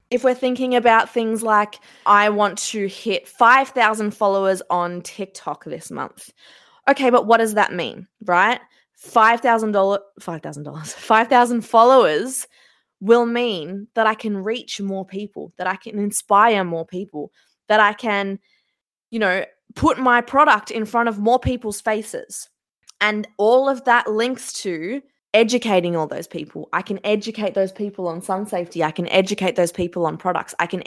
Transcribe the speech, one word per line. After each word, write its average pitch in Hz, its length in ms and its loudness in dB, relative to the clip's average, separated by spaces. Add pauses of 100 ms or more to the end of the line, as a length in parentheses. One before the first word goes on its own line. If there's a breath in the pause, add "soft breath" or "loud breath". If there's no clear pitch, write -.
(120)
If 247 120 -2
we're 254 120 2
thinking 254 400 -2
about 233 340 4
things 226 320 -2
like, 214 380 0 (260 soft breath)
"I 208 240 6
want 208 300 0 (100)
to 202 180 -6
hit - 400 -6
five 254 420 4
thousand 220 420 0
followers 196 580 0
on 175 320 -4
TikTok - 640 -12
this 156 240 -14
month." - 420 -12 (560 soft breath)
Okay, 262 220 2
but 233 160 4
what 226 120 4
does 220 180 0
that 208 180 0
mean, 170 340 -8 (180)
right? 190 340 2 (360)
Five 233 440 2
thousand 226 320 0
dollars, 202 300 0 (180)
five 165 220 -12
thousand 147 220 -14
dollars, 156 300 -14
<laughs> - 180 -4
five 226 180 4
thousand 240 320 4
followers 233 880 4 (520 soft breath)
will 233 260 4
mean 208 680 -6
that 220 140 0
I 220 60 0
can 220 240 -6
reach 214 440 -8
more 196 240 -6
people, 196 520 -14
that 180 100 -6
I 196 100 -4
can 214 220 -14
inspire 208 640 2
more 165 200 -6
people, 180 460 -12 (380)
that 214 100 4
I 208 140 4
can, 202 460 -4 (720)
you 226 100 -8
know, 190 260 0 (300)
put - 240 0
my 247 200 4
product 247 500 2
in 220 160 -6
front 233 220 0
of 214 100 -4
more 226 220 2
people's 240 400 -6
faces. - 720 -8 (500)
And 208 260 -2 (120)
all 254 320 4
of 269 160 -4
that 233 260 2
links 240 400 -4 (120)
to 190 380 -6 (340)
educating 220 600 2
all 156 120 -2
those - 200 -10
people. 156 460 -12
I 175 80 -2
can 196 220 -8
educate 214 500 -4
those 190 180 -2
people 196 360 -8
on 170 120 -6
sun 196 280 -6
safety. 175 360 -6
I 156 60 0
can 175 200 -6
educate 190 460 0
those 170 160 2
people 170 360 -4
on 156 100 -4
products. 170 400 -6
I 170 80 0
can 180 220 -8